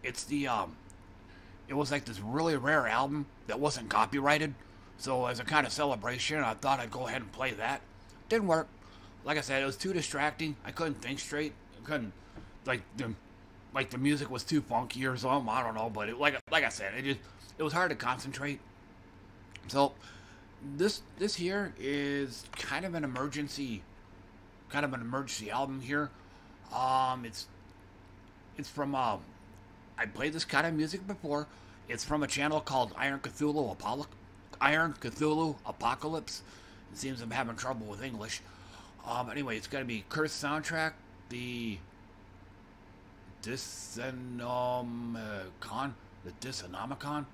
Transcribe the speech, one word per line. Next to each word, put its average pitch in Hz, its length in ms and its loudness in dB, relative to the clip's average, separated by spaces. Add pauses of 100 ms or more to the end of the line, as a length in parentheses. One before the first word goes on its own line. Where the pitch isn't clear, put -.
It's - 220 -4
the, 143 240 2
um, 107 260 2 (920)
it 139 40 -4
was, 139 160 2
like, 143 140 2
this 107 160 -6
really 143 380 2
rare 135 320 6
album 139 360 4 (220)
that 110 100 0
wasn't 131 320 2
copyrighted. 143 640 6 (440)
So 127 300 0
as 120 120 -2
a 127 60 -4
kind 151 200 6
of 113 60 -2
celebration, 135 720 0
I 110 120 2
thought 135 260 4
I'd 117 100 -4
go 127 160 -4
ahead 127 140 -2
and 101 100 -10
play 131 200 -2
that. 113 280 -2 (480)
Didn't 220 200 4
work. 160 200 6 (560)
Like 151 140 2
I 143 40 2
said, 135 220 2
it - 20 2
was 135 120 0
too 190 160 -2
distracting. 151 720 0
I 135 60 -8
couldn't 151 300 -2
think 135 180 -4
straight. 147 340 -2 (280)
I 120 40 -14
couldn't, 127 260 -2 (540)
like, 127 160 0 (160)
the, 117 160 -2 (600)
like, 135 180 0
the 127 60 -4
music 139 340 4
was 127 120 -4
too 151 180 4
funky 123 440 2
or 127 120 2
something. 127 320 4
I 120 120 4
don't 113 140 0
know, 110 140 0
but 107 200 -2
it, 120 80 -4
like, 139 220 6 (100)
like 156 140 6
I 117 60 4
said, 101 260 -4
it 131 80 -4
just, 135 160 2 (380)
it 156 60 2
was 151 100 2
hard 175 160 4
to 147 60 0
concentrate. 131 680 -2 (1040)
So 139 240 6 (840)
this, 202 240 4 (180)
this 208 160 2
here 190 420 0
is 139 760 0
kind 151 320 -2
of 185 100 -2
an 156 80 0
emergency, 135 800 -2 (880)
kind 147 160 2
of 135 80 0
an 123 80 -2
emergency 120 500 -2
album 135 300 0
here. 143 280 0 (640)
Um, 131 520 4
it's, 110 220 -8 (1120)
it's 147 120 -8
from, 139 260 -2
um, 117 240 4 (760)
I 117 80 2
played 131 280 -2
this 160 120 -2
kind 151 200 4
of 165 80 2
music 156 320 0
before. 151 420 -2 (400)
It's 120 180 -4
from 147 180 4
a 139 40 2
channel 151 340 2
called 131 360 2
Iron 139 220 2
Cthulhu 147 580 0
Apolo-, 135 300 -2 (520)
Iron 151 340 8
Cthulhu 151 720 2
Apocalypse. 131 760 -2 (500)
It 101 60 -14
seems 131 240 -4
I'm 113 100 -6
having 117 260 0
trouble 120 280 -2
with 104 160 -8
English. 120 400 -6 (640)
Um, 120 240 0
anyway, 123 280 0
it's 104 100 -6
gonna 135 180 -2
be 110 240 -4
Curse 156 240 2
Soundtrack, 156 600 0 (360)
the 120 480 -4 (1700)
Disinomicon, 120 2500 -4 (320)
the 87 60 -8 (100)
Disinomicon. 135 920 -6